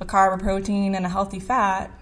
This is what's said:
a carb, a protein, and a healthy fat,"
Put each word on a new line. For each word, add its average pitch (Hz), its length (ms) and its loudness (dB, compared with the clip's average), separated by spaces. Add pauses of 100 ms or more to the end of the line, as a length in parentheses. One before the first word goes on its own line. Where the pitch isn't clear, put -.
a 185 40 -8
carb, 190 300 4
a 185 40 -4
protein, 196 560 0
and 185 120 -2
a - 20 0
healthy 190 320 -4
fat," 196 500 0 (120)